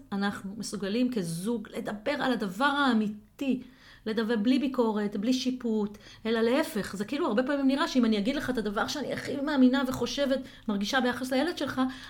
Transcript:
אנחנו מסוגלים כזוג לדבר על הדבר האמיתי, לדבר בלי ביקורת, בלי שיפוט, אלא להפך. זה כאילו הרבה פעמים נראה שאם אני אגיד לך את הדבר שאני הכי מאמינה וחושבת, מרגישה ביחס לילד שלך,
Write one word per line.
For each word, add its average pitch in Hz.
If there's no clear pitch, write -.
אנחנו 202
מסוגלים 214
כזוג 196
לדבר 214
על 262
הדבר 202
האמיתי, 262
לדבר 220
בלי 247
ביקורת, 220
בלי 214
שיפוט, 240
אלא 226
להפך. 233
זה 180
כאילו 294
הרבה 254
פעמים 277
נראה 285
שאם 254
אני 220
אגיד 220
לך 285
את 254
הדבר 208
שאני -
הכי -
מאמינה 269
וחושבת, 262
מרגישה 208
ביחס 247
לילד 302
שלך, 269